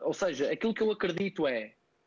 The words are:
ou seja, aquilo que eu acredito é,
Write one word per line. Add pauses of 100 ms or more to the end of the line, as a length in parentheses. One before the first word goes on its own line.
ou
seja,
aquilo
que
eu
acredito
é, (320)